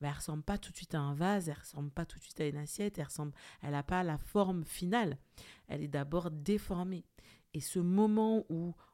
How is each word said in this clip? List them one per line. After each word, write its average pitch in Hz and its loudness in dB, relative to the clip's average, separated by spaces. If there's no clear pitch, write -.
ben, 143 -2
elle 143 -4
ressemble 151 -4
pas 202 0
tout - -12
de - -14
suite - -6
à 151 2
un 143 0
vase, 175 2
elle 147 -4
ressemble 143 -8
pas 165 -4
tout - -12
de - -20
suite - -8
à 156 2
une 147 0
assiette, 185 -4
elle 156 -2
ressemble, 147 -6
elle 147 -2
a 143 0
pas 185 2
la 156 0
forme 185 2
finale. 175 0
Elle 147 -4
est 151 -4
d'abord 147 0
déformée. 180 -2
Et 147 -4
ce - -2
moment 214 6
où, 170 -2